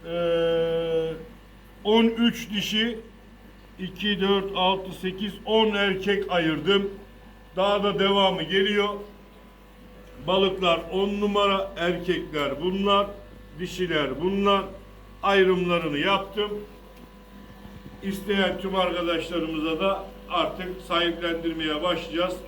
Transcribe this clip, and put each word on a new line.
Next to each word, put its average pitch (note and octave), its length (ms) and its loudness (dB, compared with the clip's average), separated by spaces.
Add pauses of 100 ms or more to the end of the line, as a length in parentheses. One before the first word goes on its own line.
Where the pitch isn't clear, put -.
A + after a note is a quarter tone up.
Ee, E3 1080 0 (680)
on A3 220 6
üç A3+ 460 0
dişi, G#3+ 480 -2 (800)
iki, F#3+ 420 -4
dört, G3 340 2
altı, F#3 360 0
sekiz, F#3 420 -6 (120)
on G#3+ 300 4
erkek G3 560 0
ayırdım. F3 580 2 (680)
Daha G3 280 2
da F#3 160 0
devamı G3 440 2
geliyor. G3+ 460 2 (1400)
Balıklar F#3 540 2 (100)
on G3+ 300 0
numara, G3+ 560 2
erkekler D3+ 840 -2
bunlar, G3+ 460 2 (520)
dişiler D#3+ 640 -2
bunlar. G3 440 2 (580)
Ayrımlarını F3 760 4
yaptım. G3 540 0 (1500)
İsteyen G3 580 0
tüm F#3+ 140 -4
arkadaşlarımıza E3 1040 0
da F#3+ 260 0 (240)
artık F3+ 580 -4
sahiplendirmeye E3 960 -2
başlayacağız. F3 520 -2 (120)